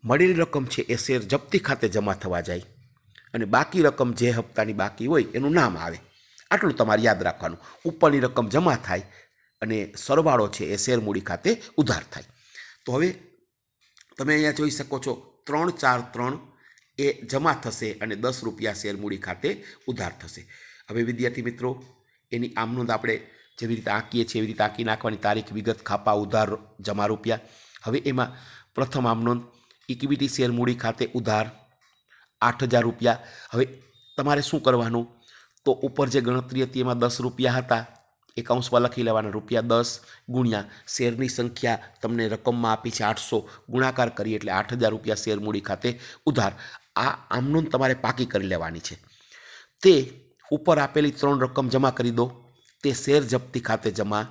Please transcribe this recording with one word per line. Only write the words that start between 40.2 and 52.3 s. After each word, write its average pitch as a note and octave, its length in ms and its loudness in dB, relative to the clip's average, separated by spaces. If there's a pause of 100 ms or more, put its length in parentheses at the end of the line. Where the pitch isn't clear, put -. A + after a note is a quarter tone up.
ગુણ્યા A#2+ 360 2 (220)
શેરની B2 420 -2
સંખ્યા A#2+ 540 -2 (200)
તમને A2+ 260 0
રકમમાં A#2 440 0
આપી A2+ 180 -4
છે A2 140 -4
આઠસો, A2 340 0 (300)
ગુણાકાર B2+ 420 2
કરીએ A2 260 -4
એટલે G2+ 160 -4
આઠ G2+ 200 0
હજાર A#2 180 2
રૂપિયા G#2+ 340 -2
શેર G#2+ 160 0
મૂડી G#2 200 -2
ખાતે G2+ 300 -2 (360)
ઉધાર. A#2+ 260 2 (440)
આ B2+ 160 2 (180)
આમ B2 220 0
નોંધ D#3+ 180 2
તમારે C3 240 2
પાકી B2 320 -2
કરી G2 200 -2
લેવાની E2 420 -4
છે. - 60 -12 (880)
તે F#3 120 10 (560)
ઉપર D3+ 280 4
આપેલી D3 320 2
ત્રણ C#3+ 300 2
રકમ B2+ 280 0
જમા C3 220 4
કરી B2 200 0
દો. A#2 160 2 (580)